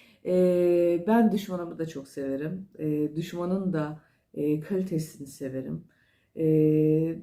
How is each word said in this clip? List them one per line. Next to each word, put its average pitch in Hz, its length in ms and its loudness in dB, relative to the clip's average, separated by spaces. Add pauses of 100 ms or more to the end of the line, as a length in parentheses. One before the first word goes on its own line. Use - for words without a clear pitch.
(260)
Ee, 175 840 4
ben 220 240 6
düşmanımı 175 480 -6
da 160 60 -4
çok 139 220 -10
severim. 147 600 -6 (120)
Ee, 151 360 -2
düşmanın 175 580 -4
da, 156 260 -4 (340)
e, 151 260 -2
kalitesini 160 680 -6
severim. 135 560 -10 (540)
Ee, 156 840 4